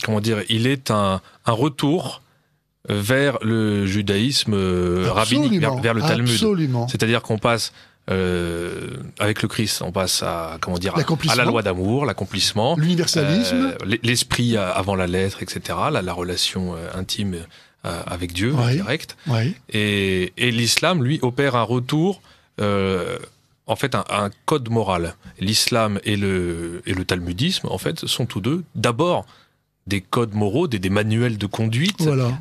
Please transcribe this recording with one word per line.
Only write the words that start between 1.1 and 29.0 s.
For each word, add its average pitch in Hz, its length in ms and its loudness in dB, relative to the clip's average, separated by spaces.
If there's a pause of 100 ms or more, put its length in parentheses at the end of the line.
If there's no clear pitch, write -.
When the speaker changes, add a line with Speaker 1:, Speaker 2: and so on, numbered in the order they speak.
Speaker 1:
un 117 60 4
retour 143 680 0 (680)
vers 120 540 2
le 107 440 2
judaïsme, 104 680 0
euh, 90 580 2
rabbinique, 160 480 2
vers, - 120 2
Speaker 2:
Absolument, 127 100 -2
Speaker 1:
vers 117 120 4
le 110 80 0
Talmud. 120 280 2
Speaker 2:
absolument. 127 580 2
Speaker 1:
C'est-à-dire 113 340 2
qu'on 110 160 -2
passe, 117 340 0 (380)
euh, 90 800 -2 (320)
avec 104 220 0
le 110 60 0
Christ, - 340 -2
on 90 100 -4
passe 92 320 0
à, 82 360 -6
comment 90 180 -4
dire, 92 140 -2
à, - 20 -6
à - 20 -6
la 160 60 2
Speaker 2:
L'accomplissement. 135 420 2
Speaker 1:
loi 117 180 2
d'amour, 98 440 0
l'accomplissement, 107 720 0
Speaker 2:
L'universalisme. 165 800 2
Speaker 1:
euh, 269 180 0 (100)
l'e-, 98 180 0
l'esprit 120 540 2
a-, 98 140 0
avant 95 260 0
la 92 100 2
lettre, 92 360 -2
et 92 60 -6
cetera, 90 440 -4
la, 120 100 0
la 90 100 -4
relation, 90 640 -4
euh, 82 200 -10
intime, 95 420 -4 (480)
euh, 85 220 -6
avec 87 260 -6
Dieu, 98 200 0
Speaker 2:
Oui. 123 240 2
Speaker 1:
direct. 151 400 -4 (120)
Speaker 2:
Oui. 120 260 0 (180)
Speaker 1:
Et, 98 640 0
et 123 140 2
l'islam, 123 540 2
lui, 147 180 0
opère 127 320 2
un 120 80 2
retour, 127 580 0 (400)
euh, 95 560 0 (520)
en 110 80 0
fait, 135 180 0
un, 104 160 0
un 101 200 0 (140)
code 139 260 0
moral. 95 440 0 (240)
L'islam 107 640 0
et 107 140 0
le, 87 720 -4
et 104 80 -2
le 92 100 -4
talmudisme, 92 640 -2
en 95 80 -4
fait, - 280 -6
sont 117 200 -2
tous 113 140 -6
deux 147 240 -2 (100)
d'abord 123 500 0 (640)